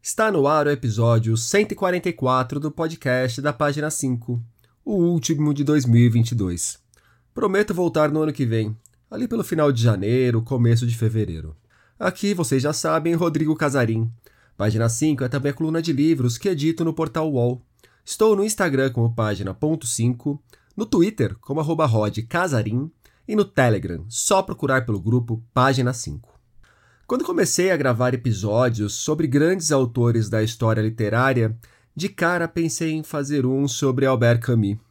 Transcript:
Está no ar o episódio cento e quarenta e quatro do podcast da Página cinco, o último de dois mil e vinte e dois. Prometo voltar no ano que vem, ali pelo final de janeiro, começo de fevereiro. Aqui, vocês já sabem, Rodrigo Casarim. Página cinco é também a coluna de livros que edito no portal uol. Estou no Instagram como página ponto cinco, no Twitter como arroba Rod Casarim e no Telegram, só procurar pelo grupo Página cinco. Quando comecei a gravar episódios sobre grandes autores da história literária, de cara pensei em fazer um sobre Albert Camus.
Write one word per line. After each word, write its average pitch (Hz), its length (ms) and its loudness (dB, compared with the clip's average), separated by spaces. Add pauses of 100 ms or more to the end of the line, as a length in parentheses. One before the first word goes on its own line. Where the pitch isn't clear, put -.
Está 220 300 -2
no 151 160 2
ar 147 220 2
o - 20 2
episódio 117 680 2
cento 202 360 0
e - 20 -6
quarenta 180 340 -2
e 170 40 -2
quatro 127 480 -2
do 151 100 -4
podcast 135 720 -2
da 143 100 0
Página 151 380 -2
cinco, 123 500 -4 (440)
o 214 100 -4
último 165 580 2
de 143 120 -2
dois 147 200 2
mil 120 180 6
e 120 60 6
vinte 117 220 2
e 120 60 -4
dois. 90 420 -4 (560)
Prometo 202 400 0
voltar 160 380 2
no 156 100 0
ano 156 100 0
que 135 140 -2
vem, 110 300 -2 (340)
ali 220 160 -6
pelo 226 160 -2
final 151 300 2
de 113 100 2
janeiro, 117 580 2
começo 117 460 2
de 117 100 -2
fevereiro. 92 600 -4 (420)
Aqui, 190 340 -2
vocês 147 300 0
já 147 100 -2
sabem, 160 420 0
Rodrigo 156 420 2
Casarim. 120 520 0 (480)
Página 110 320 2
cinco 139 360 0
é 123 40 -2
também 139 220 -2
a 139 40 -6
coluna 160 280 -2
de 170 100 -2
livros 131 460 2
que 202 100 -2
edito 165 360 0
no 160 100 -2
portal 156 340 -4
uol. 123 320 0 (440)
Estou 214 320 2
no 196 80 0
Instagram 139 480 0
como 117 200 2
página 104 400 -2
ponto 151 320 -4
cinco, 123 560 -2 (360)
no 214 100 -4
Twitter 175 540 2
como 143 180 -6
arroba 160 280 0
Rod 107 300 0 (120)
Casarim 135 600 -2 (380)
e 214 80 -4
no 208 100 2
Telegram, 92 640 0
só 190 360 0
procurar 131 420 -2
pelo 104 140 -2
grupo 117 420 -2 (100)
Página 127 400 2
cinco. 95 380 -10 (720)
Quando 254 200 -2
comecei 196 460 0
a 175 60 2
gravar 127 380 0
episódios 107 800 0
sobre 156 320 -2
grandes 160 440 2
autores 120 600 2
da 110 120 0
história 110 380 0
literária, 110 720 0 (400)
de 180 140 -6
cara 175 400 -2
pensei 165 440 -4
em 156 100 -4
fazer 143 420 -2
um 135 240 0
sobre 135 380 0
Albert 120 340 4
Camus. 107 380 0 (120)